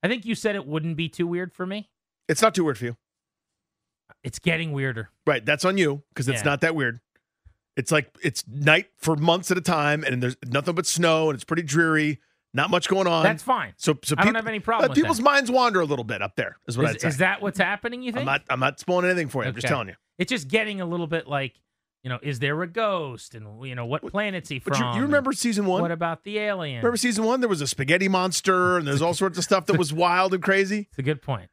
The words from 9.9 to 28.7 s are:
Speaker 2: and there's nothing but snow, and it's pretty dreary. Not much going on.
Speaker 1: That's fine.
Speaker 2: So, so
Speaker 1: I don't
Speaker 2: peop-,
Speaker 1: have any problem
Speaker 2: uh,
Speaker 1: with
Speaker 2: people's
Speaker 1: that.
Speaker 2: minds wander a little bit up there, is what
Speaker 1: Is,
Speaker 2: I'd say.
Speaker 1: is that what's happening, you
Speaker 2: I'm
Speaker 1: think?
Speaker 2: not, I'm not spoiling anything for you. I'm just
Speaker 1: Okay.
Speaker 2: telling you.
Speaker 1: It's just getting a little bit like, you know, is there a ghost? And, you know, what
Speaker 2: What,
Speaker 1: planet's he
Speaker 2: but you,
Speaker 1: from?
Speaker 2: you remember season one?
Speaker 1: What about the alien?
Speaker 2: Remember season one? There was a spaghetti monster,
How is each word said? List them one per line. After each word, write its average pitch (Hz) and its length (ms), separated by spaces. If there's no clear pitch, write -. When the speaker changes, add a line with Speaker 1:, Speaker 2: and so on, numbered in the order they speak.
Speaker 2:
and 131 180
there's 127 140
nothing 139 300
but 175 100
snow, 160 440
and 143 60
it's 113 80
pretty 170 200
dreary. 156 560
Not 147 160
much 175 200
going 190 180
on. 165 160
Speaker 1:
That's 165 200
fine. 208 340
Speaker 2:
So, 151 260
so 147 140
Speaker 1:
I 175 60
don't 214 100
Speaker 2:
peop-, - 40
Speaker 1:
have 220 100
any 220 120
problem 226 260
Speaker 2:
uh, 269 40
Speaker 1:
with 135 80
Speaker 2:
people's 233 200
Speaker 1:
that. 226 60
Speaker 2:
minds 277 260
wander 240 300
a 170 60
little 139 180
bit 104 180
up 101 140
there, 98 220
is 117 100
what 127 120
Speaker 1:
Is, 113 60
Speaker 2:
I'd - 60
say. - 60
Speaker 1:
is 147 100
that 190 240
what's 202 180
happening, 208 440
you 254 60
Speaker 2:
I'm 226 60
Speaker 1:
think? 262 100
Speaker 2:
not, 143 240
I'm 127 100
not 135 200
spoiling 180 260
anything 180 240
for 123 140
you. 117 60
I'm 123 60
just 120 100
Speaker 1:
Okay. 123 80
Speaker 2:
telling 120 140
you. 92 80
Speaker 1:
It's 185 120
just 170 200
getting 208 320
a 180 40
little 170 220
bit 160 200
like, 135 260
you 131 60
know, 123 120
is 143 180
there 147 220
a 180 60
ghost? 170 680
And, 107 300
you 131 100
know, 120 100
what 131 180
Speaker 2:
What, - 80
Speaker 1:
planet's 196 380
he 135 100
Speaker 2:
but - 180
you, - 60
Speaker 1:
from? 123 140
Speaker 2:
you 233 60
remember 285 280
season 220 340
one? 185 160
Speaker 1:
What 170 100
about 165 340
the 208 140
alien? 185 400
Speaker 2:
Remember 233 180
season 220 260
one? 240 160
There 247 100
was 175 120
a 143 60
spaghetti 170 420
monster, 185 680